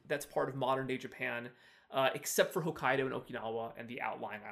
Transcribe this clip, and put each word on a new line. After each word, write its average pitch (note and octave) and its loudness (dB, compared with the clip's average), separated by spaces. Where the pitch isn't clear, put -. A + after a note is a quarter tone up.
that's C#3+ -2
part C#3+ 0
of C3 -6
modern-day C3 2
Japan, A#2+ -6
uh, C3+ 6
except F#3 2
for F3+ 0
Hokkaido C3+ 2
and C3 -2
Okinawa A2+ -4
and A#2 -10
the A#2+ -8
outlying G#2+ -4